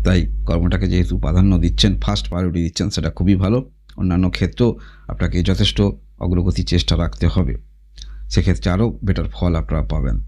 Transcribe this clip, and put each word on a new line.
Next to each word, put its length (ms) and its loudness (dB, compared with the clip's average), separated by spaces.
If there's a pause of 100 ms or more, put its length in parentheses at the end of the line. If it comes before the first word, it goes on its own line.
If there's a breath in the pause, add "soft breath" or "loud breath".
তাই 220 4 (200)
কর্মটাকে 420 0
যেহেতু 300 0
প্রাধান্য 400 4
দিচ্ছেন, 420 2
ফার্স্ট 280 -2
প্রায়োরিটি 340 -2
দিচ্ছেন, 280 -2
সেটা 200 -2
খুবই 240 2
ভালো। 360 0 (260)
অন্যান্য 340 0
ক্ষেত্রেও 460 0 (320 loud breath)
আপনাকে 340 -2
যথেষ্ট 400 2 (360)
অগ্রগতি 440 0
চেষ্টা 340 0
রাখতে 300 -2
হবে, 300 0 (760 loud breath)
সেক্ষেত্রে 400 0
আরও 340 0
বেটার 280 0
ফল 240 0
আপনারা 260 -2
পাবেন। 460 -2